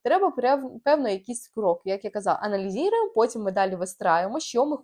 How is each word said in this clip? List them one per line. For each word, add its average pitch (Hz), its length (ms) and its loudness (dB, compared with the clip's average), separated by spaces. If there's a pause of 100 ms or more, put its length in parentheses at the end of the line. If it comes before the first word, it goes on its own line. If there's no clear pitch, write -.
Треба 349 280 2
прев-, 262 540 -2
певно, 285 240 4
якийсь 196 400 -6
крок, 175 360 0
як 196 200 -4
я 208 60 -8
казала, 190 320 0
аналізуємо, 214 720 -2
потім 226 280 2
ми 196 100 -2
далі 190 240 0
вистраюємо, 185 640 0
що 254 260 0
ми 294 180 -2